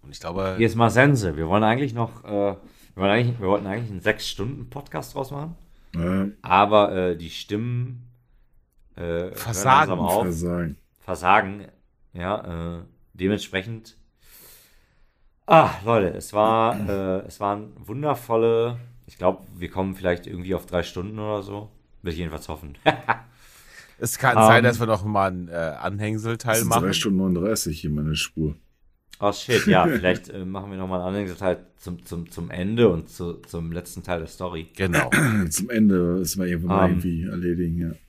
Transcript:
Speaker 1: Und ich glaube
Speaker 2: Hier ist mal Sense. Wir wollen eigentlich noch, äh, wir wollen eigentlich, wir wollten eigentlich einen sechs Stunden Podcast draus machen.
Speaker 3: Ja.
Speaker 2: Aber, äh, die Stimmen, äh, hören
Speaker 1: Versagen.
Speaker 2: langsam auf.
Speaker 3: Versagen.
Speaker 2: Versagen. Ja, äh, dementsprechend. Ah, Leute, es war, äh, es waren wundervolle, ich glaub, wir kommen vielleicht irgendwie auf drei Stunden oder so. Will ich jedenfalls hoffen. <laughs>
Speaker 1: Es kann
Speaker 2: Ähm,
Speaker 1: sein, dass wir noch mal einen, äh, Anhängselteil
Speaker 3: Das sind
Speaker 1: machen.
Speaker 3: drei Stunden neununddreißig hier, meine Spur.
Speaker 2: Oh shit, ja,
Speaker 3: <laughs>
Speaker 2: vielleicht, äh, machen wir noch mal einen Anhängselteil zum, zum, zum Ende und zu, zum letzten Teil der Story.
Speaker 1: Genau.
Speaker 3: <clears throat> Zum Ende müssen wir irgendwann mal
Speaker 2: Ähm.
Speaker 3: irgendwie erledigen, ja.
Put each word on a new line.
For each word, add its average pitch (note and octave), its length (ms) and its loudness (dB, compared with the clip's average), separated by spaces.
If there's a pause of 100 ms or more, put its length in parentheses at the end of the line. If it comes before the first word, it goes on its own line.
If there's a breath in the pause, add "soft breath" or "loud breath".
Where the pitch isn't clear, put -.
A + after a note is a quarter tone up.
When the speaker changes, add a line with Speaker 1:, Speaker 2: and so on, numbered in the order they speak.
Speaker 1:
Und C#2 100 -20
ich - 80 -16
glaube F#2+ 360 -4
Speaker 2:
Hier A2+ 100 4
ist A2+ 100 0
mal A#2 140 4
Sense. A#2 460 4
Wir E2 120 -2
wollen G#2 160 4
eigentlich B2 300 0
noch, A#2 300 -6
äh, - 40 -16
wir G2+ 280 -2 (380 soft breath)
wollen F#2+ 160 2
eigentlich, A#2+ 300 2
wir F#2 80 -2
wollten G2+ 180 2
eigentlich G#2+ 240 -6
einen F#2 100 -8
sechs G#2 280 0
Stunden C#3 420 -8
Podcast - 440 -12
draus C3+ 160 -6
machen. D#3 260 -10 (380)
Speaker 3:
Ja. F#2 340 -2 (140)
Speaker 2:
Aber, G#2 540 4
äh, F2+ 200 0
die E2 140 -12
Stimmen, B2 760 -6 (920)
äh, F2 60 -14
hören E2+ 320 -4
Speaker 1:
Versagen. C3 560 2
Speaker 2:
langsam F2+ 100 -2
auf. F#2 220 2
Speaker 3:
Versagen. F2 540 -4 (240)
Speaker 2:
Versagen. F#2+ 640 2 (480)
Ja, E2+ 680 -6
äh, E2+ 40 -14 (320)
dementsprechend. G2 840 -4 (1500 soft breath)
Ah, D3+ 240 8 (140)
Leute, A2 320 4
es - 160 -12
war, A2+ 460 4 (100)
äh, F#2+ 380 -2
es - 140 -16
waren G#2 380 -4
wundervolle, A#2 1000 0 (280)
ich - 100 -20
glaub, F#2+ 300 -2 (100)
wir F2 140 -10
kommen F#2 240 -4
vielleicht F2+ 320 -2
irgendwie F2+ 280 -6
auf - 120 -6
drei F2 160 -2
Stunden G2+ 360 -8
oder G#2+ 240 -4
so. G2+ 280 -12 (320)
Will F2 100 -6
ich D#2 60 -8
jedenfalls D#2 300 -8
hoffen. D#2 360 -12
<laughs> - 20 6 (1120 soft breath)
Speaker 1:
Es - 160 -4
kann B2+ 220 2
Speaker 2:
Ähm, A2 60 8
Speaker 1:
sein, A#2 180 10
dass A#2+ 160 4
wir A#2+ 80 0
noch G#2 180 0
mal G2+ 240 2
einen, F2+ 200 -6
äh, E2 60 -12
Anhängselteil G#2 1000 -4
Speaker 3:
Das A2+ 80 2
sind A2+ 80 0
Speaker 1:
machen. A#2 160 4
Speaker 3:
drei F#2+ 80 0
Stunden G2 260 2
neununddreißig F#2 600 0
hier, D2+ 100 -4
meine D2+ 240 -2
Spur. D#2 400 -2 (640)
Speaker 2:
Oh G2+ 140 0
shit, - 340 0
ja, F#2 200 8
Speaker 3:
<laughs> - 20 4
Speaker 2:
vielleicht, F2+ 400 0
äh, F#2+ 160 -12
machen G2 260 -10
wir F#2+ 80 -10
noch F#2 80 -6
mal F#2 140 -4
einen F2+ 80 -6
Anhängselteil F#2 580 -4 (120)
zum, F2 260 -12
zum, E2+ 260 -10
zum E2+ 220 -10
Ende G#2+ 380 2
und E2 180 -4
zu, E2+ 340 -10
zum E2 300 -10
letzten F2 320 -10
Teil F2 160 -6
der E2 80 -12
Story. F2 480 -10
Speaker 1:
Genau. F#2+ 340 -2 (200)
Speaker 3:
<clears throat> G2 200 0
Zum F2+ 200 -4
Ende G#2+ 260 4 (220)
müssen F#2+ 220 -4
wir F2+ 80 -2
irgendwann F2 280 -2
mal F#2+ 80 6
Speaker 2:
Ähm. F#2 140 4
Speaker 3:
irgendwie F2 260 -2
erledigen, F2 560 -2
ja. E2 100 -2 (180)